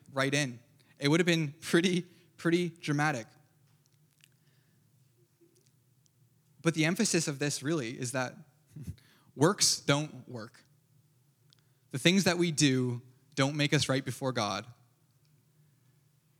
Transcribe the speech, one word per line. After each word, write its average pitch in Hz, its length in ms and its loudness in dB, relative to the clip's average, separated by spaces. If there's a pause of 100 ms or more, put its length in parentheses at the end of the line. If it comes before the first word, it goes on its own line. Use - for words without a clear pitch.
(120)
right 135 200 -2
in." 131 260 -2 (400)
It 143 100 0
would 165 120 4
have 170 60 2
been 160 340 2
pretty, 180 440 2 (320)
pretty 175 320 0 (120)
dramatic. 147 460 -2 (3250)
But 160 120 0
the 160 100 0
emphasis 175 440 0
of 139 100 -6
this 143 240 -4
really 139 280 -4
is 127 220 -8
that 127 220 -6 (520)
<laughs> - 500 -18
works 170 440 2
don't 143 480 -2
work. 117 360 -16 (1300)
The 135 80 -6
things 175 260 4
that 175 140 2
we 175 140 2
do 127 500 2 (320)
don't 143 200 0
make 147 200 0
us - 140 2
right 139 160 0
before 131 280 -6
God. 104 340 -4 (1700)